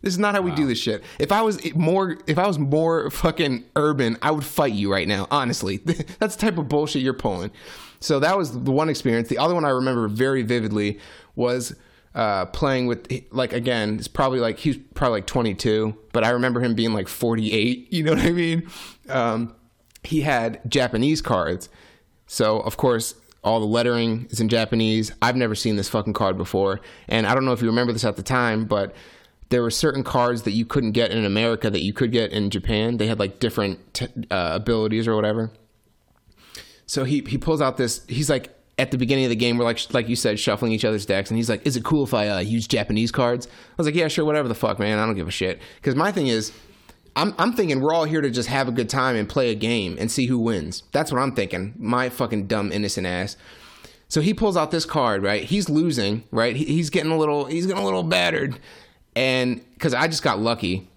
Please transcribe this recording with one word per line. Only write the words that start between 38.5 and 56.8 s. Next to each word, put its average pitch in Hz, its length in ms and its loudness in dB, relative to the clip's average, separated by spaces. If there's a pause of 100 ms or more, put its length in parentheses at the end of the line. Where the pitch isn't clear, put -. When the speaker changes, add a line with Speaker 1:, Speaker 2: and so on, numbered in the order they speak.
Speaker 1:
at 131 120 0
the 131 80 0
beginning 131 260 2
of 123 60 2
the 117 60 0
game, 120 220 2
we're, 120 60 2
like, 117 140 0
sh-, - 140 -6
like 113 160 0
you 120 80 0
said, 107 220 0
shuffling 113 340 0
each 110 120 0
other's 107 200 0
decks, 98 260 0
and 113 60 0
he's 117 140 0
like, 107 160 0
"Is 131 100 0
it 117 80 -4
cool 151 200 2
if 123 100 -2
I, 104 140 2
uh, 101 100 0
use 110 300 -2
Japanese 110 420 0
cards?" 123 360 0
I - 40 -20 (260)
was 165 100 0
like, 151 100 0
"Yeah, 170 120 2
sure, 151 160 0
whatever 151 240 2
the 113 60 0
fuck, 107 240 0
man. 107 200 0
I 107 60 2
don't 113 120 0
give 85 120 -4
a 92 40 -6
shit." 92 280 -4 (220)
'Cause 131 140 0
my 180 160 2
thing 165 160 0
is, 110 240 0 (640)
I'm, 196 220 0
I'm 202 160 2
thinking 156 260 2
we're 151 120 2
all 165 120 2
here 156 160 0
to 139 100 0
just 117 180 -2
have 135 200 0
a 123 40 -2
good 117 160 0
time 131 280 0
and 104 120 -2
play 123 220 0
a 110 60 -2
game 107 420 -2
and 110 120 -2
see 127 160 0
who 123 120 0
wins. 110 540 -2
That's 151 180 0
what 127 100 0
I'm 131 140 0
thinking. 98 420 -4
My 123 320 -2
fucking 113 380 -2
dumb, 101 240 -2
innocent 101 380 -2
ass. 90 280 -4 (720)
So - 120 0
he 180 120 2
pulls 196 240 0
out 156 140 0
this 160 140 0
card, 110 400 0
right? 101 180 0
He's 190 260 0
losing, 123 640 2
right? 113 240 2
He, 143 100 -2
he's 156 260 0